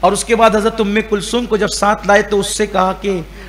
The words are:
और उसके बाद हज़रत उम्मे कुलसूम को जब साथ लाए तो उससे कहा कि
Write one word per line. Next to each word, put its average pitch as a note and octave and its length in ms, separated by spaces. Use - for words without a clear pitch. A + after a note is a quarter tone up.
और F#3 100
उसके G#3 220
बाद A3 220
हज़रत A3 240
उम्मे G#3 220
कुलसूम G#3+ 440
को A3 120
जब G3 100
साथ G#3 380
लाए G3+ 160
तो G#3 160
उससे G3 280
कहा F#3+ 260
कि F#3 340